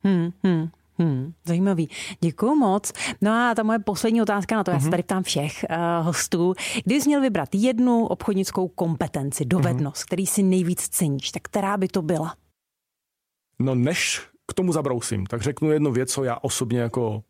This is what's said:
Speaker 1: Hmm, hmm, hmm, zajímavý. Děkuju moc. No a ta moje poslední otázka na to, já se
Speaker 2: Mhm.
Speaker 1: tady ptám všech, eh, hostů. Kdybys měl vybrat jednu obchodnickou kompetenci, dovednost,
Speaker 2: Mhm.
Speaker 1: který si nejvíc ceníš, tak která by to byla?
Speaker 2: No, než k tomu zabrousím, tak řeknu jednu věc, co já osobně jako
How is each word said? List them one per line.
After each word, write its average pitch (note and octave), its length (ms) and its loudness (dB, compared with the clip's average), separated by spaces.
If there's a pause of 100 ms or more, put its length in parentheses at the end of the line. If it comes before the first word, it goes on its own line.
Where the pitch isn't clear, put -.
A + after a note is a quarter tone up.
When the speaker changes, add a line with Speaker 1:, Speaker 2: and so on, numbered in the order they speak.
Speaker 1:
Hmm, F3 260 2 (140)
hmm, E3+ 240 2 (320)
hmm, D3+ 340 0 (120)
zajímavý. E3+ 440 0 (320)
Děkuju G#3 340 0
moc. G#3 360 2 (300)
No G3+ 100 2
a A#3 240 2
ta A3+ 80 0
moje A3 160 2
poslední A3 420 0
otázka G3+ 340 0
na G#3+ 80 0
to, F3+ 80 0
já E3+ 80 2
se C3+ 40 0
Speaker 2:
Mhm. D#3 80 2
Speaker 1:
tady F3 120 0
ptám F#3+ 200 0
všech, D3 460 -4
eh, D#3+ 80 -2 (240)
hostů. F3 520 0 (320)
Kdybys B3+ 200 2
měl C#4+ 160 4
vybrat F#3+ 340 0
jednu A#3 520 4
obchodnickou F#3+ 600 -2
kompetenci, D3+ 760 -2
dovednost, C3+ 560 0
Speaker 2:
Mhm. - 40 -8
Speaker 1:
který F#3+ 200 -2
si G3+ 180 2
nejvíc F#3 460 2
ceníš, C#3 420 -2
tak - 120 -10
která G3+ 340 -2
by F#3+ 100 0
to F#3+ 140 0
byla? D#3+ 340 -2 (1200)
Speaker 2:
No, C3 160 0
než C3 460 0 (260)
k - 60 -10
tomu F#3 200 0
zabrousím, B2 520 -2
tak A#2 160 -6
řeknu D3 300 0
jednu D3+ 200 4
věc, B2+ 200 0
co C3+ 120 -2
já A#2+ 180 -2
osobně B2 380 -2
jako A2+ 500 -2